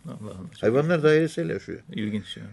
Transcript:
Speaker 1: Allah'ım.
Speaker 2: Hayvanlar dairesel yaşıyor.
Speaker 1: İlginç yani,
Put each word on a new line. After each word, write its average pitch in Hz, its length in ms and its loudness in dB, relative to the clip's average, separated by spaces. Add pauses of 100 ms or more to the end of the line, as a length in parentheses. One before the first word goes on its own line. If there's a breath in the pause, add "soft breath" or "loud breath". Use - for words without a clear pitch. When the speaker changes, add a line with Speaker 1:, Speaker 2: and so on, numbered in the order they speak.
Speaker 1:
Allah'ım. 95 440 -12 (120)
Speaker 2:
Hayvanlar 147 420 4
dairesel 160 460 4
yaşıyor. - 300 -6 (120)
Speaker 1:
İlginç 104 460 -4
yani, 104 160 -14